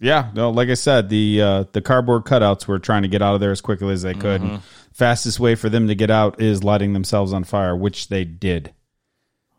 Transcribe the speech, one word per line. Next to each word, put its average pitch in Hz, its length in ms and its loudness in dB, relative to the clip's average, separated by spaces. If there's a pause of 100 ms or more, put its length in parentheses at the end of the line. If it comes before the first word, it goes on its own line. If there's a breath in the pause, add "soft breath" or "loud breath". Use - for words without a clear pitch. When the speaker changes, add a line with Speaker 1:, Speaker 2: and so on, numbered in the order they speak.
Speaker 1:
Yeah, 131 320 2
no, 113 140 0
like 120 220 0
I 127 40 0
said, 120 360 2
the, 107 320 2
uh, 98 300 2
the 104 100 -2
cardboard 123 420 2
cutouts 104 420 2
were 98 120 -2
trying 104 240 0
to 98 60 0
get 98 120 0
out 101 140 2
of 101 60 0
there 101 100 0
as 95 100 -4
quickly 98 320 -4
as 95 80 -4
they 92 140 -6
could. 101 260 -2
Speaker 2:
Mm-hmm. 95 140 -4
Speaker 1:
And 98 80 -12 (320 loud breath)
fastest 120 440 0
way 117 180 2
for 113 120 -6
them 110 200 2
to 104 60 0
get 104 140 0
out 107 320 0
is 104 240 0
lighting 101 300 0
themselves 98 400 -2
on 92 100 -4
fire, 92 320 -2
which 95 320 -4
they 95 160 -4
did. 85 480 -6 (880)